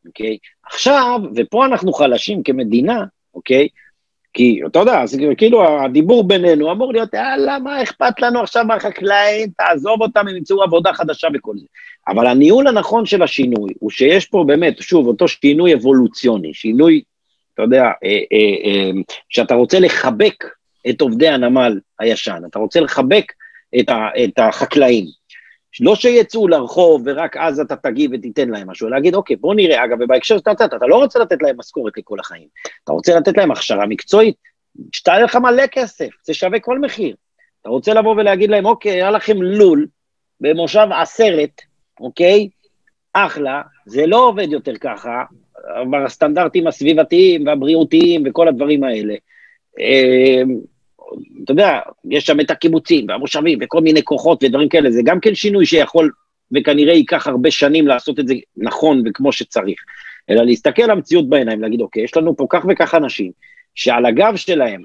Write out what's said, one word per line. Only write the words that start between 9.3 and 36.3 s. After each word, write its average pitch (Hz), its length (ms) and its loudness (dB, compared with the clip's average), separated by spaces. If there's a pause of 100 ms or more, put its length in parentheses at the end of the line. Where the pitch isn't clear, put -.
תעזוב 185 440 -2
אותם, 208 260 -2
הם 190 80 -12
ימצאו 190 280 -2
עבודה 170 300 0
חדשה 160 400 -6
וכל 107 240 -8
זה." - 80 -20 (420)
אבל 110 200 0
הניהול 160 400 4
הנכון 226 380 0
של 185 180 0
השינוי, 120 560 -4
הוא 107 100 -6
שיש 165 360 2
פה 180 220 0
באמת, 147 340 0
שוב, 151 260 2
אותו 160 200 0
שינוי 156 460 2
אבולוציוני, 117 800 0
שינוי, 139 480 2 (520)
אתה 107 100 -6
יודע, 127 200 4
אה, 104 260 -2 (240)
אה, 107 220 4 (100)
אה, 98 260 -2 (380)
שאתה 120 260 0
רוצה 123 240 2
לחבק 160 640 0 (460)
את 123 120 -2
עובדי 131 260 0
הנמל 123 520 0 (200)
הישן, 104 500 -4
אתה - 100 -10
רוצה 110 200 -2
לחבק 143 520 0 (480)
את 110 100 0
ה-, 110 200 -2 (140)
את 110 160 -4
החקלאים. 120 640 2 (720)
לא 175 160 2
שיצאו 226 520 2
לרחוב 160 580 2
ורק 143 320 -6
אז 151 220 -4
אתה 139 160 -6
תגיב 127 380 -4
ותיתן 123 360 -4
להם 101 200 -10
משהו, 110 200 -8
להגיד, 147 260 0
"אוקיי, 185 200 -2
בוא 151 200 -2
נראה." 156 300 2
אגב, 117 140 -2
ובהקשר 127 380 2
שאתה 208 140 -2
נתת, 208 220 0
אתה 123 140 -2
לא 160 80 6
רוצה 254 240 2
לתת 175 220 0
להם 139 160 -2
משכורת 120 400 -10
לכל 104 220 -12
החיים, 82 280 -18 (360)
אתה - 80 -6
רוצה 170 280 2
לתת 170 180 0
להם 180 140 2
הכשרה 104 340 -4
מקצועית, 196 500 0 (560)
שתעלה 185 320 2
לך 226 120 0
מלא 247 320 2
כסף, 220 420 -6 (140)
זה 160 100 -8